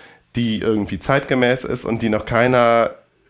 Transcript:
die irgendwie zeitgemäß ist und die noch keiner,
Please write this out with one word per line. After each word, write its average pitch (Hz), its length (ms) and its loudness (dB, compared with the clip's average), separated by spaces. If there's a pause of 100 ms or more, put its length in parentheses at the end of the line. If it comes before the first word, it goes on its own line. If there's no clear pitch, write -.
(360)
die 113 240 0
irgendwie 101 380 -2
zeitgemäß 131 680 0
ist - 200 -4
und 113 180 -4
die 113 60 0
noch 107 180 -2
keiner, 120 640 4 (400)